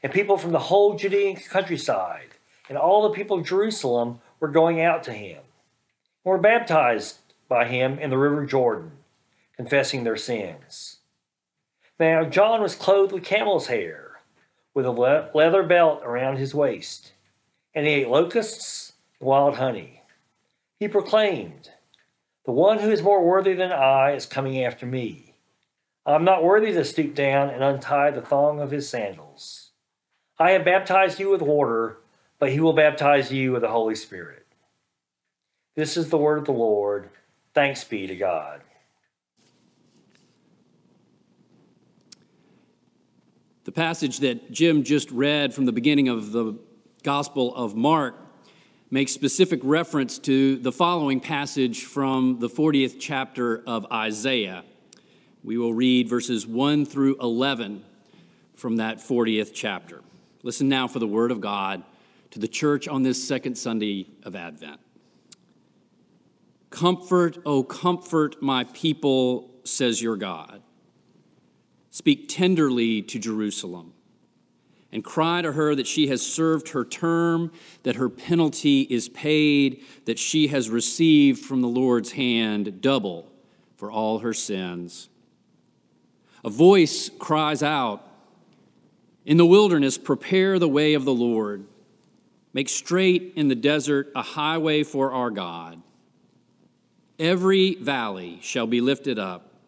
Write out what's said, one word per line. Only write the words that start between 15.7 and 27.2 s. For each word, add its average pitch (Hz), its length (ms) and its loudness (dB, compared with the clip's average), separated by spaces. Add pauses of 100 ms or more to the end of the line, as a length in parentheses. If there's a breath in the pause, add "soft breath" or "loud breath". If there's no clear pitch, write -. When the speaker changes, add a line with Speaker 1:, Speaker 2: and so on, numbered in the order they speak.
Speaker 1:
around 131 360 -4
his 135 140 -6
waist, 139 600 -4 (640)
and 151 100 0
he 151 60 2
ate 135 160 0
locusts 175 840 -2 (260)
and 131 80 -4
wild 139 300 4
honey. 120 440 -6 (800)
He 208 80 -2
proclaimed, 202 800 0 (760)
"The - 60 -6
one 190 300 4
who 208 100 2
is 202 120 2
more 190 220 4
worthy 185 300 4
than 180 160 -2
I 135 440 4
is 127 120 -8
coming 135 380 -4
after 120 200 -6
me. 123 520 -8 (680)
I 143 120 4
am 160 80 2
not 185 180 4
worthy 208 300 4
to 165 120 2
stoop 147 300 -4
down 139 360 2